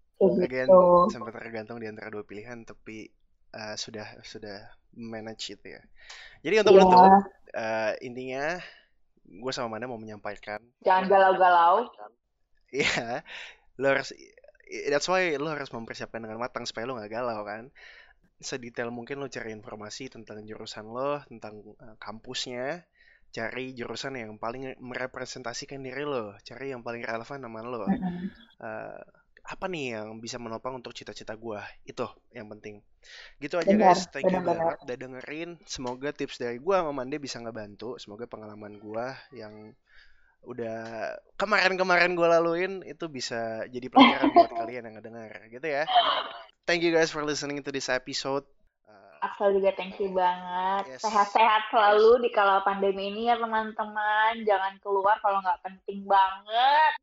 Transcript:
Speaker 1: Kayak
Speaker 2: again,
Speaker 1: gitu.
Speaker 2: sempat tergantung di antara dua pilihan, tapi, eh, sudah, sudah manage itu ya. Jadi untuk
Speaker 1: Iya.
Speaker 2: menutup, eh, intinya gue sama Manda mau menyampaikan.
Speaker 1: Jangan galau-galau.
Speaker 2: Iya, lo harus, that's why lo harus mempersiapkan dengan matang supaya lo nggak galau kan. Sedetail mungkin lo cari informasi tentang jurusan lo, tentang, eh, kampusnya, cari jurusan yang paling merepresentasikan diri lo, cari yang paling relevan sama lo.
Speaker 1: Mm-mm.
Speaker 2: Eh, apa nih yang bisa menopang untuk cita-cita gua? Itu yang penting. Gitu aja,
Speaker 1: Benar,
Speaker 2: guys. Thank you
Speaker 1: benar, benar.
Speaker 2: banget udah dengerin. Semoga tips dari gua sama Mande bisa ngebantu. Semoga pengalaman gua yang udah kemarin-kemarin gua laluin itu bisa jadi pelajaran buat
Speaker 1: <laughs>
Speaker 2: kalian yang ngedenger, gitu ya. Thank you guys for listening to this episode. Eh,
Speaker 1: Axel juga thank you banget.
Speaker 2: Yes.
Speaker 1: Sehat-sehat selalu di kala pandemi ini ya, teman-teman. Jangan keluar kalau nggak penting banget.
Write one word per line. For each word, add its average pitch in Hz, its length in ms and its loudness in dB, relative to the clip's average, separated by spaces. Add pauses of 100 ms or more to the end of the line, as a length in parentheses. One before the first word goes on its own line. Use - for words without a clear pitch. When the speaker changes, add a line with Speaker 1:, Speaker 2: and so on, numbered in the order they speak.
(160)
Speaker 1:
Kayak 190 240 4
Speaker 2:
again, 131 300 -2
Speaker 1:
gitu. 180 400 8
Speaker 2:
sempat 113 240 -10
tergantung 113 420 -12
di 113 100 -10
antara 107 220 -10
dua 104 140 -10
pilihan, 113 400 -16
tapi, 110 480 -16 (400)
eh, 107 260 -12
sudah, 110 460 -12
sudah 107 480 -16 (240)
manage 113 580 -12
itu 101 160 -20
ya. 73 140 -18 (580)
Jadi 170 180 0
untuk 208 140 8
Speaker 1:
Iya. 190 80 12
Speaker 2:
menutup, 185 320 12 (400)
eh, 110 480 -2
intinya 127 440 -8 (800)
gue 117 300 -10
sama 123 160 -4
Manda 110 180 -6
mau 123 120 -10
menyampaikan. 107 640 -10 (180)
Speaker 1:
Jangan 190 260 4
galau-galau. 185 840 6 (800)
Speaker 2:
Iya, 127 500 -2 (560)
lo 131 120 -4
harus, 135 260 0 (720)
that's 147 200 0
why 180 300 0
lo 147 140 -4
harus 143 180 -8
mempersiapkan 113 540 -10
dengan 110 180 -10
matang 120 240 -6
supaya 117 220 -8
lo 131 100 -8
nggak 107 160 -12
galau 113 300 -4
kan. 110 260 -12 (680)
Sedetail 120 500 -10
mungkin 120 300 -10
lo 123 100 -8
cari 113 240 -10
informasi 107 560 -14
tentang 107 320 -16
jurusan 107 460 -14
lo, 135 400 -6
tentang, 107 340 -16 (140)
eh, 113 240 -20
kampusnya, 127 880 -10 (420)
cari 123 440 -8
jurusan 117 420 -8
yang 110 220 -10
paling 131 420 -8
merepresentasikan 127 1000 -10
diri 131 240 -8
lo, 113 380 -4
cari 131 280 -12
yang 123 100 -10
paling 117 220 -8
relevan 117 380 -8
sama 113 200 -10
lo. 117 240 -8
Speaker 1:
Mm-mm. 180 440 -2 (300)
Speaker 2:
Eh, 110 420 -12 (420)
apa - 240 -10
nih 139 320 -6
yang 110 240 -12
bisa 120 160 -10
menopang 120 400 -10
untuk 120 140 -14
cita-cita - 420 -14
gua? 107 300 -10 (180)
Itu 127 240 -8 (240)
yang 117 180 -14
penting. 107 300 -16 (580)
Gitu 147 220 -4
aja, 165 100 0
Speaker 1:
Benar, 202 220 8
Speaker 2:
guys. 180 160 4
Thank 139 220 -4
you 180 100 2
Speaker 1:
benar, 180 80 -4
benar. 170 240 0
Speaker 2:
banget - 160 -8
udah 123 120 -8
dengerin. 131 520 -12 (160)
Semoga 127 440 -8
tips - 280 -8
dari 120 200 -6
gua 180 220 2
sama 156 140 -4
Mande 135 240 -6
bisa 139 200 -10
ngebantu. 113 580 -12
Semoga 110 280 -16
pengalaman 107 540 -16
gua 110 340 -8 (180)
yang 107 440 -18 (680)
udah 113 680 -8 (260)
kemarin-kemarin 185 800 2
gua 170 240 6
laluin 175 460 0
itu - 240 -12
bisa 113 580 -6
jadi 123 220 -10
pelajaran 269 420 8
buat 349 240 6
Speaker 1:
<laughs> 339 60 -6
Speaker 2:
kalian 123 240 -8
yang 107 100 -16
ngedenger, 110 380 -14 (160)
gitu 123 180 -12
ya. 147 180 -2 (800)
Thank 170 200 0
you 170 100 2
guys 160 180 4
for 151 120 -6
listening 143 380 -4
to 139 140 -10
this 135 140 -4
episode. 135 580 -4 (380)
Eh, - 360 -20
Speaker 1:
Axel 202 320 0
juga 190 220 2
thank 185 240 -10
you 196 140 -2
banget. 185 760 -2
Speaker 2:
Yes. 131 140 -12
Speaker 1:
Sehat-sehat 214 640 4
selalu 220 540 8
di 233 80 0
kala 196 320 4
pandemi 196 480 0
ini 220 160 -4
ya, 240 100 4
teman-teman. 214 1040 0
Jangan 196 380 0
keluar 202 400 2
kalau 196 240 0
nggak 180 180 -2
penting 196 460 -12
banget. 214 960 4